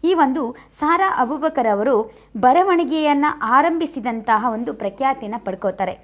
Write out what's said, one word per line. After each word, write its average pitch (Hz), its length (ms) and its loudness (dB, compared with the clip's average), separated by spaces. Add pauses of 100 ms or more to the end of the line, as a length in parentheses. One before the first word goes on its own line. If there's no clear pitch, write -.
ಈ 349 100 2
ಒಂದು 262 420 0 (160)
ಸಾರಾ 349 500 0
ಅಬೂಬಕರ್ 277 460 -2
ಅವರು 214 460 0 (240)
ಬರವಣಿಗೆಯನ್ನ 302 880 2 (160)
ಆರಂಭಿಸಿದಂತಹ 240 1080 0
ಒಂದು 226 240 -6
ಪ್ರಖ್ಯಾತಿಯನ್ನ 233 640 -4
ಪಡ್ಕೋತಾರೆ. 190 680 -4